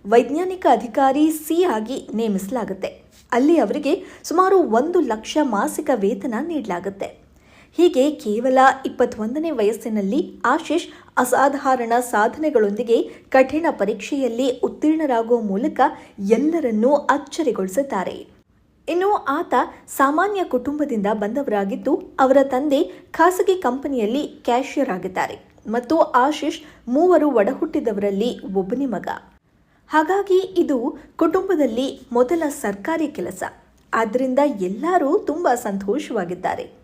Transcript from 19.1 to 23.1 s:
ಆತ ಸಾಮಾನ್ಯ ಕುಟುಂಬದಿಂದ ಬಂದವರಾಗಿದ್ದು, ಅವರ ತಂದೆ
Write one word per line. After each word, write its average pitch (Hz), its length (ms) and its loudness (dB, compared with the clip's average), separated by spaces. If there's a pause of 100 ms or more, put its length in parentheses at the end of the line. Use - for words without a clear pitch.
ಆತ 311 400 -4 (440)
ಸಾಮಾನ್ಯ 349 460 2
ಕುಟುಂಬದಿಂದ 269 680 -2
ಬಂದವರಾಗಿದ್ದು, 220 880 -2 (160)
ಅವರ 269 240 6
ತಂದೆ 277 400 0 (280)